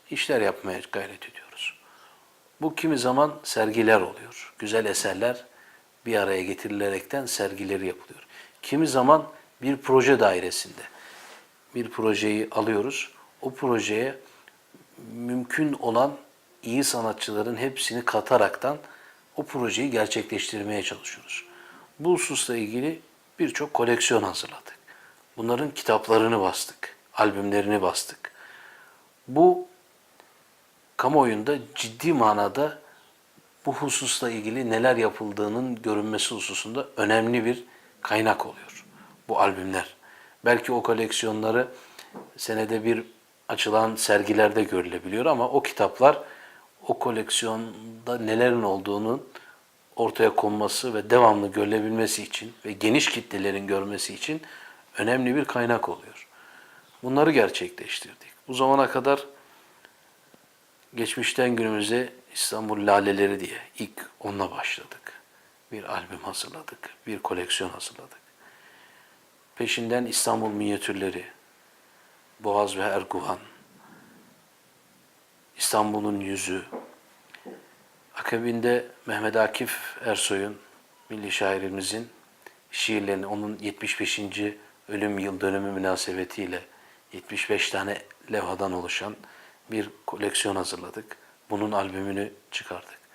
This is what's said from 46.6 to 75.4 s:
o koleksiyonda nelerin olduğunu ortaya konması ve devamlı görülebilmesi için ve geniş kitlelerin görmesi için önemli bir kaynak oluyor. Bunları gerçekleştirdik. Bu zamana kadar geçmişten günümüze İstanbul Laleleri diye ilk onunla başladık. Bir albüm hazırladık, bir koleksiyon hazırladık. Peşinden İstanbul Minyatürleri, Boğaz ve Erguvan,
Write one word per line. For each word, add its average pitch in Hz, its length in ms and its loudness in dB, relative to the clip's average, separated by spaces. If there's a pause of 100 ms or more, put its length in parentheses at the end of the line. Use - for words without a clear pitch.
o 123 120 -2
koleksiyonda 113 1200 -4
nelerin 117 460 4
olduğunu 101 600 -2 (720)
ortaya 110 400 4
konması 107 580 0
ve 107 160 -4
devamlı 110 380 8
görülebilmesi 107 760 0
için - 300 -10 (120)
ve 107 60 -6
geniş 110 380 4
kitlelerin 98 580 -4
görmesi 98 460 -2
için 156 280 -6 (560)
önemli 120 380 2
bir 101 100 2
kaynak 120 440 2
oluyor. - 380 -14 (760)
Bunları 139 280 4
gerçekleştirdik. - 960 0 (180)
Bu 131 60 -8
zamana 135 360 6
kadar 139 360 0 (1700)
geçmişten 120 600 0
günümüze 110 580 0 (200)
İstanbul 107 540 -2
Laleleri 101 520 4
diye - 180 -8 (220)
ilk - 300 -12 (100)
onunla 98 320 -4
başladık. - 640 -10 (580)
Bir 107 120 -10
albüm 95 360 -8
hazırladık, - 720 -10 (180)
bir 104 120 -6
koleksiyon 90 500 -2
hazırladık. - 500 -14 (1400)
Peşinden 120 500 -2
İstanbul 113 440 0
Minyatürleri, 98 760 -4 (1120)
Boğaz 101 380 0
ve 95 40 -2
Erguvan, 95 580 -2 (2250)